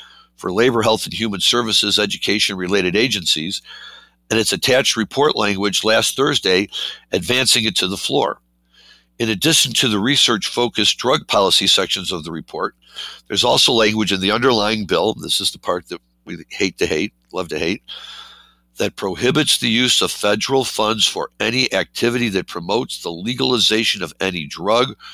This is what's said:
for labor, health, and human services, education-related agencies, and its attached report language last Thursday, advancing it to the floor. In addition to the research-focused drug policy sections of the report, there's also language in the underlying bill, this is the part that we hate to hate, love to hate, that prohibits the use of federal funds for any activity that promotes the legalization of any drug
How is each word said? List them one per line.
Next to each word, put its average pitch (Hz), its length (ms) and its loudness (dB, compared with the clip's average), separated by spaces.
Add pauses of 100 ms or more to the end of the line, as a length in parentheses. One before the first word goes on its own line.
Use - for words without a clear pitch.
(360)
for 95 160 -6
labor, 117 300 4
health, 110 220 2
and - 80 -8
human 98 280 -4
services, 107 580 0
education-related 98 1000 0
agencies, 101 640 -2 (680)
and 113 80 4
its 107 140 2
attached 123 440 2
report 135 400 2
language 101 480 0
last 110 320 2
Thursday, 104 520 2 (440)
advancing 120 520 0
it 107 120 -2
to 92 120 0
the 95 100 -4
floor. - 420 -2 (800)
In 117 100 0
addition 123 460 2
to 131 140 0
the 104 120 0
research-focused 117 1000 0
drug 143 300 0
policy 98 400 2
sections 95 420 0
of 85 140 -6
the 82 80 -8
report, 82 420 -6 (540)
there's 107 160 0
also 135 280 4
language 107 400 4
in 95 80 0
the 98 120 2
underlying 110 540 2
bill, 90 280 2
this 80 260 -4
is 95 120 -2
the - 60 -18
part 90 300 -4
that 85 120 -10 (240)
we 90 140 -12 (120)
hate 98 280 -4
to 87 80 2
hate, 85 260 -2 (200)
love 90 160 -6
to 80 100 -6
hate, 85 240 -4 (920)
that 104 200 -2
prohibits 123 600 0
the 123 100 -2
use 120 340 2
of 90 80 -2
federal 107 540 0
funds 110 420 0
for 80 320 -4
any 120 340 0
activity 120 560 0
that 95 200 -2
promotes 98 540 -4
the 87 100 -6
legalization 107 880 0
of 78 180 -8
any 90 260 -2
drug 110 500 0 (180)